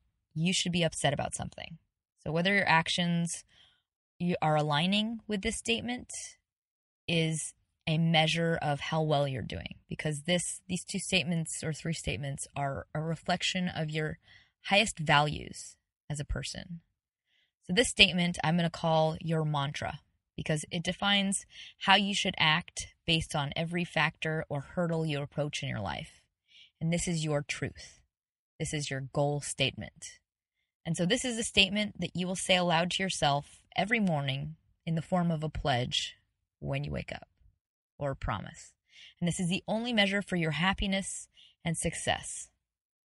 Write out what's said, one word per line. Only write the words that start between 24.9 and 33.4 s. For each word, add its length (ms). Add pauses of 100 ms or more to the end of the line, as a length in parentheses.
you 140
approach 440
in 60
your 120
life. 400 (580)
And 140
this 140
is 180
your 160
truth. 580 (600)
This 140
is 180
your 100
goal 400
statement. 800 (680)
And 100
so 100
this 200
is 120
a 60
statement 560
that 160
you 120
will 80
say 200
aloud 360
to 120
yourself 580 (140)